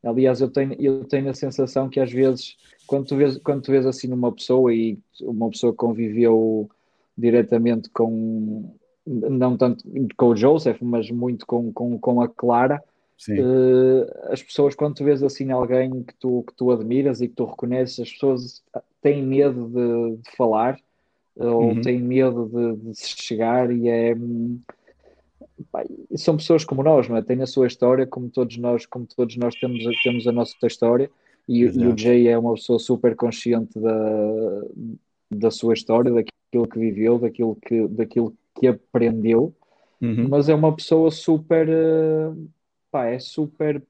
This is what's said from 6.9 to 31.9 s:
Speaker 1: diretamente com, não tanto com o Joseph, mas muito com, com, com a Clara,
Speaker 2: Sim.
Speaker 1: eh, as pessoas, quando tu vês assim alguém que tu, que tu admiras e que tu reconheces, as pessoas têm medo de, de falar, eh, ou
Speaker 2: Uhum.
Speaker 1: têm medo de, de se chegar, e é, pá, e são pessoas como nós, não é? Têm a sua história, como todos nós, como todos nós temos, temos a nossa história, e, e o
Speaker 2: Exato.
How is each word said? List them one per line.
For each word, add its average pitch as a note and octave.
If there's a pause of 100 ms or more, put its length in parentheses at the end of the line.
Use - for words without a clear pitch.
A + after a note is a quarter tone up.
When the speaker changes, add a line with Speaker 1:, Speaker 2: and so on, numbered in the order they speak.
Speaker 1:
diretamente A#2
com, A2 (320)
não B2+
tanto B2 (320)
com B2
o A#2
Joseph, C3+
mas A#2
muito A#2+
com, A#2+
com, A#2+
com A#2+
a A#2
Clara, B2 (340)
Speaker 2:
Sim. G#2
Speaker 1:
eh, B2+
as C3
pessoas, C#3+
quando D3
tu C#3+
vês C#3+
assim C3+
alguém B2+
que -
tu, B2
que -
tu B2
admiras A#2+
e A#2+
que -
tu A#2+
reconheces, B2
as A#2
pessoas B2+ (380)
têm C#3+
medo C3
de, A#2
de -
falar, A#2 (640)
eh, B2
ou A#2
Speaker 2:
Uhum. A#2
Speaker 1:
têm B2
medo B2
de, A2+
de G#2+
se -
chegar, A#2+
e A#2
é, A#2 (1500)
pá, - (260)
e D#3
são D#3
pessoas D#3
como C3+
nós, C#3+
não A#2
é? A2
Têm B2+
a B2+
sua B2+
história, B2+
como B2+
todos A#2+
nós, A#2+
como A#2+
todos A#2
nós A#2+
temos, B2 (200)
temos A#2+
a A#2+
nossa A#2 (120)
história, A#2+ (380)
e, A#2+
e A#2+
o -
Speaker 2:
Exato. A#2